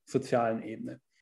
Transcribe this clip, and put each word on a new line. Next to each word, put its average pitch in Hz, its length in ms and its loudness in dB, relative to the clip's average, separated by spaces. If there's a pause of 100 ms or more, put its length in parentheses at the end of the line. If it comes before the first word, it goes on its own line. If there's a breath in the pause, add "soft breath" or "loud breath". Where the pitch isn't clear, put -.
sozialen 117 580 2
Ebene. - 380 -10 (220)